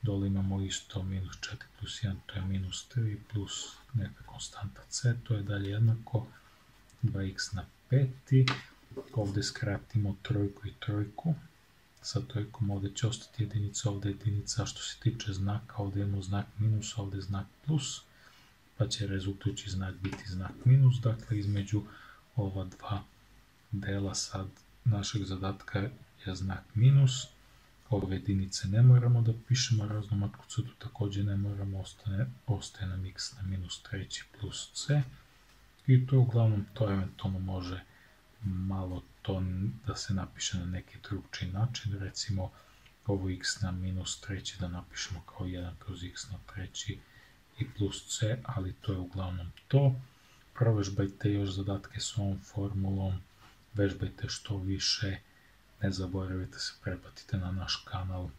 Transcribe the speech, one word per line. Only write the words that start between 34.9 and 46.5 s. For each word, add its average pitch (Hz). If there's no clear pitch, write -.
i 127
to 135
uglavnom 110
to 104
eventualno 95
može 92
malo 92
to 95
n-, 92
da 101
se -
napiše -
na 87
neki 90
drugčiji 92
način, 101
recimo 95
ovo 95
x -
na 95
minus 92
treći -
da 90
napišemo 87
kao -
jedan 90
kroz 90
x -
na -